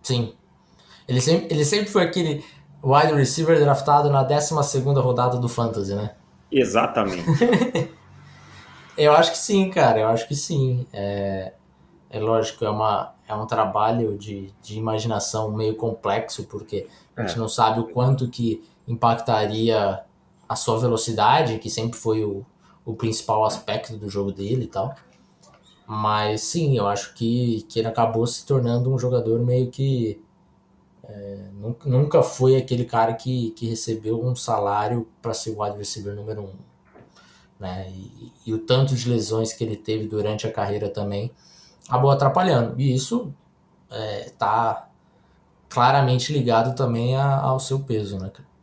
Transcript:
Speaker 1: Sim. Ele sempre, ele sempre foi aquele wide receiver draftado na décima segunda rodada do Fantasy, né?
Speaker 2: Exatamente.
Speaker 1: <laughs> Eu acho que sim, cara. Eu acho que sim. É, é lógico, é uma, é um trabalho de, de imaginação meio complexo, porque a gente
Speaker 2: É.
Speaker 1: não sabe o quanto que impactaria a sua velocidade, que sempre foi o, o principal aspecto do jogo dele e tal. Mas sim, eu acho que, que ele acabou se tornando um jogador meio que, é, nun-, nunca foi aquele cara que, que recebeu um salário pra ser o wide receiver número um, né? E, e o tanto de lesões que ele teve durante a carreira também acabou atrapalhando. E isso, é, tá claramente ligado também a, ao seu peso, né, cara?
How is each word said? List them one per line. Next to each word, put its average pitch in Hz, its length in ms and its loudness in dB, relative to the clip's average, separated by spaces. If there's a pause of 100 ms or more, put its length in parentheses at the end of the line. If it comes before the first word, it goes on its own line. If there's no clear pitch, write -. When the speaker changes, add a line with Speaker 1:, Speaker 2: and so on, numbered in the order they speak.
Speaker 1:
Sim. 117 320 -2 (720)
Ele 127 140 2
sempre, 170 320 2
ele 147 120 2
sempre 208 260 0
foi 185 120 4
aquele 160 400 -2 (380)
wide 147 320 6
receiver 156 460 4
draftado 147 500 4
na 139 140 4
décima 147 400 0
segunda 139 380 0
rodada 123 360 2
do 120 100 -2
Fantasy, 107 460 -2
né? 104 220 -6 (360)
Speaker 2:
Exatamente. 107 760 2
Speaker 1:
<laughs> 202 640 2 (1040)
Eu 151 160 6
acho 165 180 6
que - 60 -6
sim, 190 320 2
cara. 117 320 4
Eu 110 60 2
acho 113 200 0
que 143 80 -4
sim. 131 580 -2
É, 98 600 -4 (560)
é 110 100 -8
lógico, 110 440 0
é 107 60 0
uma, 107 460 -2 (120)
é 110 60 -8
um 110 140 -6
trabalho 110 680 0
de, 98 440 -12
de 107 160 -12
imaginação 110 720 -4
meio 107 240 -2
complexo, - 720 -4
porque - 420 -10 (280)
a 120 60 -8
gente 95 140 -4
Speaker 2:
É. 117 40 -4
Speaker 1:
não 107 100 -4
sabe 113 300 2
o 113 60 -2
quanto 127 440 2
que 117 340 -2 (240)
impactaria 110 1160 0 (440)
a 113 80 -4
sua 110 220 0
velocidade, 117 800 2
que 107 120 -8
sempre 113 280 -4
foi 110 260 0
o, 101 220 -6 (400)
o 110 100 -6
principal 110 500 0
aspecto 104 520 -4
do 101 120 -10
jogo 98 220 -4
dele 107 340 -4
e - 20 -14
tal. 98 260 -6 (920)
Mas 107 540 -2
sim, 147 360 0
eu 101 100 0
acho - 260 -4
que, 117 540 0
que - 120 -2
ele 113 80 0
acabou 113 400 2
se - 180 -8
tornando 123 480 2
um 123 60 0
jogador 117 400 0
meio 123 320 2
que, 127 500 -2 (840)
é, 101 500 -14
nun-, 107 220 -6 (100)
nunca 139 360 4
foi 131 360 4
aquele 123 280 -2
cara 113 280 2
que, 120 380 -4
que - 160 -8
recebeu 113 560 -4
um 127 120 -2
salário 107 720 -2 (140)
pra 113 120 -4
ser 110 180 -6
o 104 120 -6
wide 101 140 -6
receiver 101 380 -10
número 104 280 -10
um, 95 100 -14 (1080)
né? 95 300 -10
E, 95 420 -18 (160)
e 110 60 -4
o 110 60 -2
tanto 135 360 2
de 117 140 -2
lesões 113 440 0
que - 100 -6
ele 107 140 -6
teve 107 300 -4
durante 104 380 -4
a 110 60 -4
carreira 101 380 -4
também 101 420 -6 (560)
acabou 135 240 4
atrapalhando. 135 680 2
E 135 140 2
isso, 208 400 -2 (580)
é, 104 460 -8
tá 110 520 0 (800)
claramente 127 640 4
ligado 120 420 2
também 120 400 0
a, 135 240 2
ao 131 200 0
seu 135 200 -4
peso, 104 400 -4
né, 95 100 -8
cara? - 340 -20